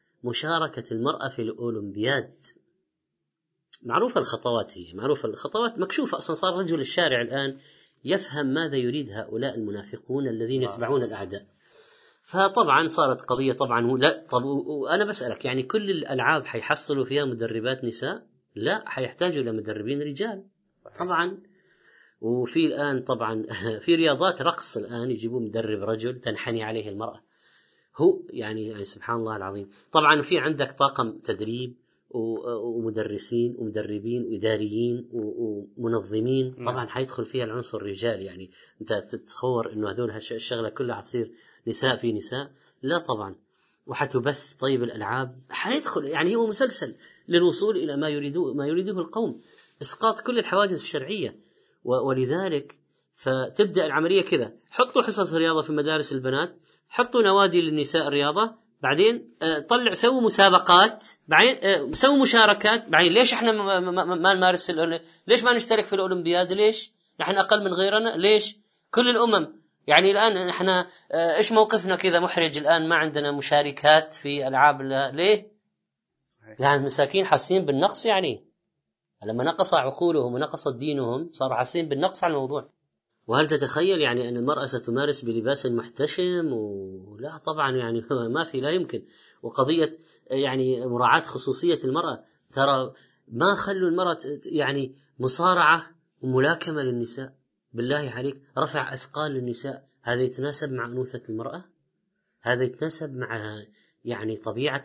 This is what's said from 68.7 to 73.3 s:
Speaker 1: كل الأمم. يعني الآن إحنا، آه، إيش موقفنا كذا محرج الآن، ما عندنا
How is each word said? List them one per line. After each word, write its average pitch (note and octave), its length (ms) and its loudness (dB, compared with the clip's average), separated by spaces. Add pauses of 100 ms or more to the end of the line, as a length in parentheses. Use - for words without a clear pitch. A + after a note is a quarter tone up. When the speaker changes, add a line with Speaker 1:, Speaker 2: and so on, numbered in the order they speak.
Speaker 1:
كل B3 180 4
الأمم. A3 540 2 (240)
يعني F3 240 8
الآن G3+ 380 2
إحنا، F#3 380 2 (260)
آه، E3 240 2
إيش A3 160 2
موقفنا G#3+ 440 4
كذا F3 240 2
محرج E3 380 0
الآن، D#3+ 300 4
ما E3 80 4
عندنا D3 360 0